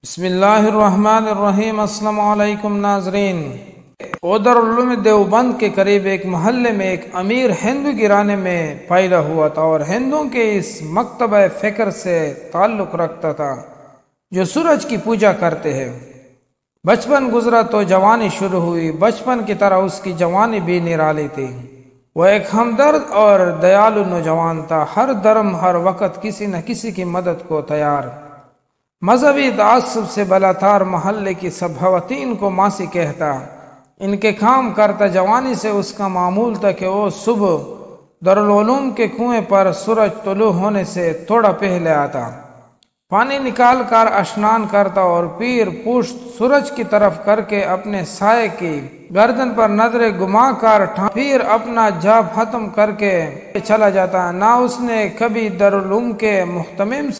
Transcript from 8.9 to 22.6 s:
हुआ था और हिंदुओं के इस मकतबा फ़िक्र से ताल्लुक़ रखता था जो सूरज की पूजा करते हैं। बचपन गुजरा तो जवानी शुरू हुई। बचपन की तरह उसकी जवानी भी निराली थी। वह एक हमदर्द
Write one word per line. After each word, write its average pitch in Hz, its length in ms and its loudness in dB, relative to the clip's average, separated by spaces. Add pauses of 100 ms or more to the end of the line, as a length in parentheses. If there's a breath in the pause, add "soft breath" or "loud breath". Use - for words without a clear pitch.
हुआ 156 320 0
था 156 140 -2
और 156 200 2
हिंदुओं 262 420 -2
के 247 180 -2 (140)
इस - 260 -6
मकतबा 208 640 0
फ़िक्र 208 440 -4
से 165 380 -2 (240)
ताल्लुक़ 196 420 -2
रखता 160 380 -4
था 143 180 -6 (840)
जो 185 120 0
सूरज 311 400 0
की 226 120 -4
पूजा 208 360 2
करते 160 400 -2
हैं। 131 180 -6 (920)
बचपन 254 440 2
गुजरा 233 340 4
तो 208 200 0
जवानी 196 460 4
शुरू 185 300 -2
हुई। 170 320 -2
बचपन 220 520 0
की 202 120 -4
तरह 196 200 2
उसकी 190 380 -2
जवानी 190 460 0
भी 175 220 -2
निराली 156 460 -2
थी। 135 220 -8 (680)
वह 180 120 6
एक 208 220 2
हमदर्द 240 500 2